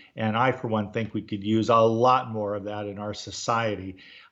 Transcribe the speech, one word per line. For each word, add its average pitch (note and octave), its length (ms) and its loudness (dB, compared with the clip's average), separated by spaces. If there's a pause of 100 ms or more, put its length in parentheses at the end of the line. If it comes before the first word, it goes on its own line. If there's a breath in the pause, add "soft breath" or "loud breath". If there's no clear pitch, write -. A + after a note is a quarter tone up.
(140 loud breath)
and A2 220 -2
I, B2+ 160 4
for B2+ 160 -8
one, G#2 240 -2
think A2 220 -4
we G#2 80 -4
could G2+ 200 -8
use G#2+ 280 2
a A2+ 60 6
lot A#2 540 4
more G#2 240 -4
of G2 100 -6
that G#2 220 -6
in G2+ 120 -8
our G#2 160 -6
society. G#2 840 -4 (360 loud breath)